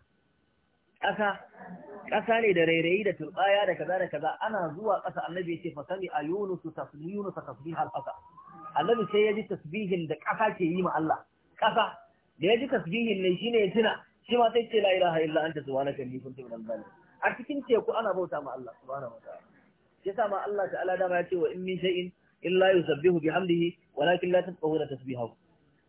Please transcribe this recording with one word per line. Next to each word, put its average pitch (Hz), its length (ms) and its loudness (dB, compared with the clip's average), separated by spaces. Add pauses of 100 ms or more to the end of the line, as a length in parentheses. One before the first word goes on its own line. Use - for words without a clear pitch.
(1000)
Ƙasa, 196 380 0 (680)
ƙasa 226 320 2
ne 208 120 6
da 170 120 4
rairayi 165 400 4
da 190 80 2
turɓaya 196 520 2
da 180 100 2
kaza 170 240 -2
da 180 100 0
kaza. 151 320 -4
Ana 190 360 -2
zuwa 202 240 0
ƙasa, 170 280 -6
annabi 170 280 -6
ya - 60 -14
ce, 160 120 -6
"Fa 147 120 -8
sami 185 260 -6
a 151 100 -2
Yunusu 180 500 -4
tasbi-, 160 400 -10
Yunusa 196 280 -6
tasbihal 147 480 -8
ƙasa." - 240 -8 (640)
Annabi 208 340 2
sai 208 140 4
ya 214 80 2
ji 214 160 -4
tasbihin 180 580 -4
da 151 80 -4
ƙasa 208 420 -2
ke - 60 -4
yi 175 180 2
ma 170 140 0
Allah. 156 300 -2 (360)
Ƙasa, 208 320 2 (440)
da 139 100 -2
ya 226 100 6
ji 262 100 -2
tasbihin 202 540 0
ne, 180 160 2
shine 226 280 2
ya 185 80 0
tuna, 214 320 2 (240)
shi 233 80 2
ma 233 160 6
sai 233 160 2
ce, 214 120 4
"La 196 120 4
ilaha 175 320 4
illa 156 160 2
anta 156 240 -2
subhanaka 135 360 -2
inni 127 200 -8
kuntu 131 240 -14
minaz 113 200 -12
zalimin." 110 200 -8 (360)
A 208 140 0
cikin 285 300 -6
teku 220 320 2
ana 214 160 0
bauta 170 300 -4
ma 131 100 -10
Allah 123 280 -12
subhanahu 131 320 -10
wa 113 120 -20
ta'ala. - 160 -16 (640)
Shi 190 60 -4
yasa 208 200 0
ma 190 160 -2
Allah 196 240 -2
ta'ala 185 280 -2
dama 180 180 2
ya 175 140 2
ce, 185 60 -2
"Wa 160 140 2
in 185 140 -8
min 185 160 -2
shay'in 180 320 -2 (300)
illa 185 320 6
yusabbihu 160 480 4
bihamdihi 170 560 2 (180)
walakin 180 360 2
la 180 100 6
tafqahuna 156 480 -2
tasbihahu." 127 440 -8 (540)